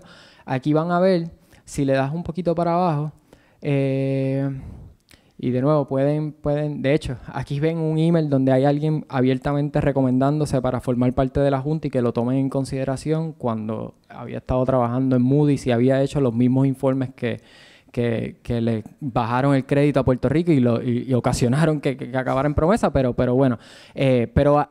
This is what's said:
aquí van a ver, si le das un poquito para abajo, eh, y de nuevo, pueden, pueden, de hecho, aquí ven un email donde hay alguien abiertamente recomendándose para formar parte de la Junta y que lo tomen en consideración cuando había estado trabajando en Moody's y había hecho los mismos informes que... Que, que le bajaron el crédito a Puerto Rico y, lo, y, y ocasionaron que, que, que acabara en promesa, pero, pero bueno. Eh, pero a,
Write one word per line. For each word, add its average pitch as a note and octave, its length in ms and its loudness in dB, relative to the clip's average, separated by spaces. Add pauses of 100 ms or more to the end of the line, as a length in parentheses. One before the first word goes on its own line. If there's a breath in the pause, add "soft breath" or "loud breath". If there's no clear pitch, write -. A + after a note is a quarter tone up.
(440 loud breath)
aquí C3+ 300 -2
van D#3+ 160 0
a F3 100 0
ver, F3 300 2 (340 soft breath)
si C#3+ 220 -4
le C3+ 80 2
das C3+ 180 0
un E3+ 100 -6
poquito E3+ 320 -4
para E3+ 200 0
abajo, D#3 380 0 (500 soft breath)
eh, C3+ 1000 -2 (800 loud breath)
y B2+ 140 -2
de B2+ 100 0
nuevo, C#3+ 260 2
pueden, D3 440 0
pueden, D3 500 -4
de C3+ 100 2
hecho, C#3+ 240 -2 (120)
aquí C#3+ 320 -6
ven D#3+ 180 -2
un D#3+ 180 0
email D#3+ 320 2
donde C3+ 240 2
hay C3 140 4
alguien D3+ 420 0
abiertamente C#3+ 720 0
recomendándose C#3 800 0
para B2+ 220 -4
formar B2 320 0
parte C3+ 260 0
de C#3 100 2
la C3+ 120 -2
Junta D3+ 240 -4
y C3+ 40 -4
que B2+ 120 0
lo A#2+ 100 0
tomen A#2+ 240 0
en C3+ 140 0
consideración C#3 840 -4
cuando A2+ 600 -6 (160)
había B2 260 -12
estado B2+ 300 -2
trabajando B2+ 500 2
en B2 60 4
Moody's C#3 440 2
y B2+ 40 0
había C3 320 2
hecho C#3+ 180 -2
los A#2+ 140 0
mismos B2+ 320 2
informes C3 480 -2
que... A2 260 -6 (500 loud breath)
Que, A#2 520 -4
que A#2 180 -4
le A2+ 240 -2 (160)
bajaron B2+ 540 0
el C3 100 0
crédito C#3+ 360 2
a B2 40 0
Puerto B2+ 240 0
Rico E3 240 2
y, C#3 80 4
lo, A#2+ 220 2
y, A#2+ 260 -2
y C3 60 0
ocasionaron C3+ 640 2
que, C3+ 160 -2
que, C3 140 -10
que C3 80 -6
acabara C3 280 0
en D3 80 0
promesa, E3+ 380 2
pero, B2+ 220 0
pero B2 200 2
bueno. B2+ 240 2 (360 loud breath)
Eh, B2+ 380 2
pero C#3+ 260 4
a, C#3+ 120 -2